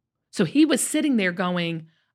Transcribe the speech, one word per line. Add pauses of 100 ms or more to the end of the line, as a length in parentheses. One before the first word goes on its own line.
(300)
So
he
was
sitting
there
going, (280)